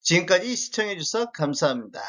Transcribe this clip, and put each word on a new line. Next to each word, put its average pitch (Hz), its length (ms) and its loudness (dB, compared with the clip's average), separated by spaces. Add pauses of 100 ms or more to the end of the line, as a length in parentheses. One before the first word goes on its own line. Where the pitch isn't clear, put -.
지금까지 180 520 2
시청해주셔서 214 760 -4
감사합니다. 135 760 -2